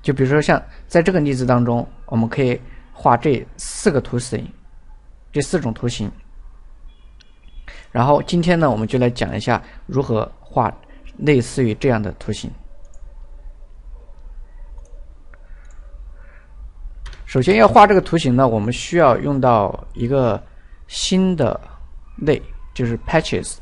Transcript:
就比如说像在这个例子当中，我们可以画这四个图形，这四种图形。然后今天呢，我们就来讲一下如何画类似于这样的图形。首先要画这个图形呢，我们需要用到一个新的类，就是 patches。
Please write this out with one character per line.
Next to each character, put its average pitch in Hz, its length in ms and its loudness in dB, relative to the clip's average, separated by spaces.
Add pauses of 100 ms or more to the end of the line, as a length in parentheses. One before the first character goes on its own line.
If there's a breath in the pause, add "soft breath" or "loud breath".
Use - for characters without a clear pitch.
就 151 120 -2
比 135 120 0
如 131 40 0
说 147 140 4
像 147 180 4 (280 soft breath)
在 175 120 4
这 170 120 4
个 180 80 4
例 147 120 2
子 127 140 -2
当 123 180 4
中， 120 240 0 (180)
我 123 100 -4
们 113 120 2
可 139 140 -2
以 123 180 0 (320 loud breath)
画 127 240 4
这 127 300 0 (100)
四 - 320 -2
个 139 120 2
图 - 180 -4
形， 117 260 -4 (880)
这 147 100 -2
四 151 200 0
种 135 120 -2
图 - 140 -6
形。 113 240 -4 (1800 loud breath)
然 120 120 2
后 147 200 4
今 175 180 0
天 170 160 2
呢， 160 100 4
我 113 80 2
们 110 80 -2
就 117 140 -2
来 123 100 4
讲 120 280 -4
一 - 20 -2
下 110 240 0 (240 loud breath)
如 139 160 -2
何 113 260 -2 (120)
画 - 340 -2 (440 soft breath)
类 143 220 4
似 131 220 -2
于 113 120 2
这 135 160 0
样 113 120 2
的 98 160 -4
图 - 140 -8
形。 - 180 -8 (4000 soft breath)
首 - 160 -2
先 175 140 2
要 214 140 8
画 220 180 10
这 202 80 6
个 185 60 6
图 170 180 -2
形 139 160 2
呢， 131 140 4
我 113 100 2
们 104 140 -2
需 - 240 -4
要 139 220 6
用 139 220 -2
到 117 540 2
一 120 140 -4
个 123 340 0 (460 soft breath)
新 185 480 0
的 123 240 0 (560)
类， 147 260 0 (320)
就 127 100 -2
是 117 220 -2
patches。 - 560 -2